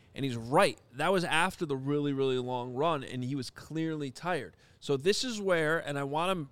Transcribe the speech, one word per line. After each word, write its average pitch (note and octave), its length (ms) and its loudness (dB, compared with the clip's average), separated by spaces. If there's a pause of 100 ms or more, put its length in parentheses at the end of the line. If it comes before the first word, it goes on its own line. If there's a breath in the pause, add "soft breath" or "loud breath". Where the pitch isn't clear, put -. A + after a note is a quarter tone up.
(120)
And C3+ 120 -4
he's B2 120 -2
right. C3 400 4 (200)
That D#3+ 160 2
was F#3 100 4
after E3+ 420 2
the C#3 120 -2
really, C#3+ 360 0
really C3+ 260 2
long B2 360 -4
run, D3 300 2
and B2+ 180 -6
he C3 140 -4
was B2+ 120 -6
clearly D#3 600 -6
tired. C#3+ 460 -4 (240 soft breath)
So C#3+ 160 0
this F3 260 2
is A#3 180 -4
where, E3 380 2
and C#3+ 180 -4
I C#3+ 60 -2
wanna D#3 500 -2